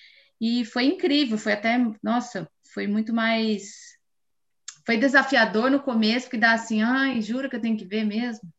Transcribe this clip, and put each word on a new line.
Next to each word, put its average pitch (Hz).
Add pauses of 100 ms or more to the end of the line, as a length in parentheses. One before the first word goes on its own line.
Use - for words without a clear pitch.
(400)
E 233
foi 247
incrível, 285
foi 214
até, 226 (260)
nossa, 214 (240)
foi 202
muito 220
mais, 226 (880)
foi 226
desafiador 247
no 277
começo, 233
porque 247
dá 226
assim, 220
"Ai, 254
jura 247
que 254
eu 220
tenho 220
que 202
ver 208
mesmo?" 214